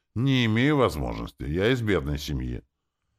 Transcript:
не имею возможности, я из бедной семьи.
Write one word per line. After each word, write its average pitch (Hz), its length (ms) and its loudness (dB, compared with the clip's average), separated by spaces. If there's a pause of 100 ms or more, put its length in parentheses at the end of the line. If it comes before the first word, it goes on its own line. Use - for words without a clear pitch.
(160)
не 127 300 2
имею 123 320 2
возможности, 64 640 -2
я 90 280 0
из 127 100 0
бедной 73 380 0
семьи. 62 420 -6 (560)